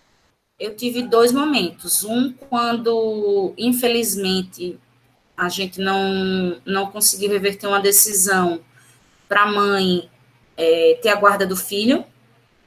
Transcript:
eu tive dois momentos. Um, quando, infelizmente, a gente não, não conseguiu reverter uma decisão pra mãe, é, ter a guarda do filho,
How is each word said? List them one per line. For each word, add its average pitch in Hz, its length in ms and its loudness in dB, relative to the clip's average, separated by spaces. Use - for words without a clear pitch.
eu 214 180 -10
tive 240 260 -4
dois 240 300 4
momentos. 233 720 -2
Um, 240 280 -2
quando, 220 1200 -2
infelizmente, 196 1200 -2
a 180 140 -2
gente 185 320 -6
não, 190 760 -2
não 196 200 -2
conseguiu 202 440 -2
reverter 196 360 -2
uma 202 140 0
decisão 190 800 2
pra 208 200 2
mãe, 202 640 0
é, 165 480 4
ter 214 80 2
a 202 60 2
guarda 202 300 2
do 185 100 -4
filho, 220 480 -2